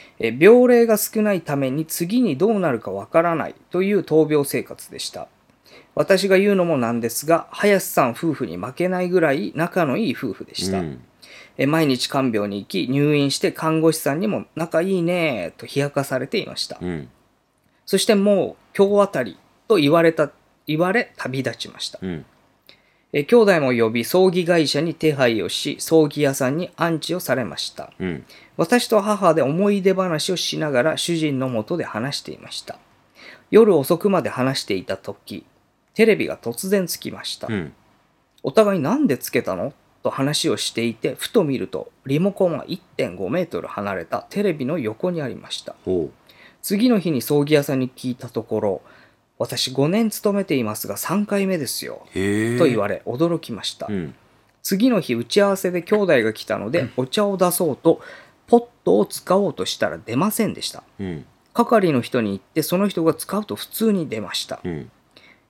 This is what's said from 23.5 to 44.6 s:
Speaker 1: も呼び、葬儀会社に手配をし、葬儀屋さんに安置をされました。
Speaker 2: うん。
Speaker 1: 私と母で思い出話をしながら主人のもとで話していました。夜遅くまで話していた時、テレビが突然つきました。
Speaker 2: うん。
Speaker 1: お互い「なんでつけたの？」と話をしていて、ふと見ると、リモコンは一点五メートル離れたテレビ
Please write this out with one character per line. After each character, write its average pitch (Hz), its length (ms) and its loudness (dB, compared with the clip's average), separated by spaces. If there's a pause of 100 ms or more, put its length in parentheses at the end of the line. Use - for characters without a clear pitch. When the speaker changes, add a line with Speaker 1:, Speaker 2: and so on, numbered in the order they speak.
Speaker 1:
も 131 120 2
呼 113 180 2
び、 117 140 -2
葬 185 260 4
儀 175 140 0
会 165 240 4
社 147 140 0
に 165 120 -2
手 156 200 0
配 120 280 2
を 87 60 -4
し、 - 320 -6
葬 160 260 4
儀 147 160 -6
屋 135 120 2
さ 131 160 -2
ん 147 80 -4
に 180 180 -6
安 165 200 0
置 160 180 -6
を 180 60 -4
さ - 140 -2
れ 127 100 -2
ま 73 120 -8
し - 140 -8
た。 - 280 -16
Speaker 2:
う 92 80 -4
ん。 80 180 -6 (320)
Speaker 1:
私 240 300 2
と 214 140 2
母 196 340 2
で 156 80 2
思 170 280 2
い 202 120 0
出 185 120 4
話 180 360 -2
を 180 60 0
し 156 220 -4
な 156 120 -2
が 123 120 2
ら 156 160 2
主 170 180 -2
人 151 220 0
の 131 100 -2
も 113 160 -2
と 180 120 -4
で 143 80 -4
話 123 320 -6
し - 40 -8
て 76 120 -14
い - 60 -16
ま - 120 -20
し - 120 -12
た。 - 160 -14 (720)
夜 208 240 8
遅 156 240 2
く 202 120 0
ま 180 100 2
で 117 80 -4
話 131 320 -2
し - 40 -10
て 104 100 -4
い 90 100 -6
た 95 140 -6
時、 - 460 -14 (500)
テ 220 120 4
レ 208 100 4
ビ 117 100 -2
が 65 100 -6
突 120 320 -8
然 190 180 0
つ - 120 -8
き - 120 -10
ま - 140 -14
し - 140 -10
た。 - 120 -10
Speaker 2:
う - 20 -4
ん。 85 200 -4 (720)
Speaker 1:
お 139 100 -4
互 208 240 4
い 165 40 -2
「な 151 160 0
ん 302 120 2
で 131 100 0
つ - 120 -12
け 127 120 0
た 92 140 -4
の？」 113 160 -6 (300)
と 113 80 -2
話 147 400 -2
を 107 60 0
し - 140 -6
て 117 140 -4
い 117 100 -4
て、 131 240 -6
ふ - 140 -10
と 202 100 4
見 139 160 -2
る 95 80 -4
と、 - 240 -10 (160)
リ 143 140 0
モ 190 100 2
コ 185 180 0
ン 156 80 -2
は - 120 -10
一 185 120 -8 (160)
点 95 200 -4
五 92 140 -6
メ 170 120 -2
ー 160 40 -4
ト 87 140 -6
ル - 60 -10
離 101 280 -6
れ 85 100 -6
た - 260 -6
テ 202 140 -2
レ 190 80 2
ビ 147 120 -6